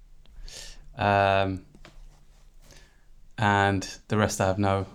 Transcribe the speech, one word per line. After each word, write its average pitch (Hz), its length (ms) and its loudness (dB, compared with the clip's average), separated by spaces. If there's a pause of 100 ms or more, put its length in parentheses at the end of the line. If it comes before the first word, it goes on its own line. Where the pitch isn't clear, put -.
(960)
Um, 98 680 2 (1700)
and 101 500 2 (220)
the 107 80 -2
rest 104 240 0
I 95 60 2
have 95 120 -2
no 98 360 0